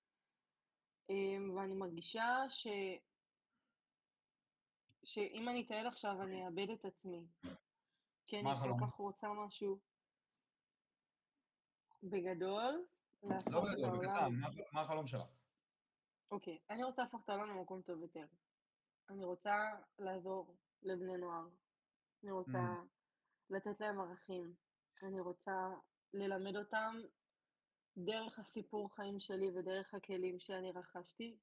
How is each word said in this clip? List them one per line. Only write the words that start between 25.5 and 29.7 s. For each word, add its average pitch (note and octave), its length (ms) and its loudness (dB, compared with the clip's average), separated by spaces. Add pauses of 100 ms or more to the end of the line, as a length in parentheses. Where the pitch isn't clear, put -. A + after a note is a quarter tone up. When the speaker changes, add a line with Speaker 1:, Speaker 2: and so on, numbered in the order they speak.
Speaker 1:
ללמד G3 440 2
אותם A3 400 2 (1000)
דרך A3 420 -2
הסיפור G#3 560 -4
חיים G3+ 260 -4
שלי F#3+ 300 2
ודרך F#3 440 0